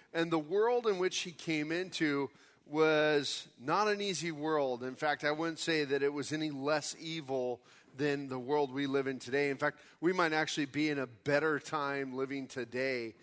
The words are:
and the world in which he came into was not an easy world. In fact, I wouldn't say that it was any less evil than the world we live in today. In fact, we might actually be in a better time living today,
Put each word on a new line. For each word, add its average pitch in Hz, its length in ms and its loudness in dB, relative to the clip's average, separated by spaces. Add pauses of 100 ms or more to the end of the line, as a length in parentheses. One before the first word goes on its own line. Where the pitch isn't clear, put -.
(140)
and 165 160 0
the 165 80 2
world 220 480 2
in 196 140 2
which 180 220 0
he 180 100 -8
came 156 400 -2
into 156 580 0 (340)
was 151 840 2 (120)
not 180 280 2
an 202 120 0
easy 175 300 -2
world. 143 520 0
In 127 120 -6
fact, 147 300 0
I 147 80 4
wouldn't 160 260 -2
say 156 260 2
that 135 180 2
it 143 80 4
was 147 220 -4
any 156 180 -2
less 147 480 -2
evil 131 640 -4 (380)
than 143 300 0
the 131 100 -4
world 135 340 0
we 139 140 -2
live 135 220 0
in 131 100 -4
today. 143 320 0
In 135 80 -4
fact, 147 200 0 (220)
we 175 120 2
might 175 200 2
actually 156 340 0
be 151 220 0
in 143 100 0
a 131 80 -2
better 143 520 2
time 139 580 -4
living 135 300 -4
today, 123 760 -4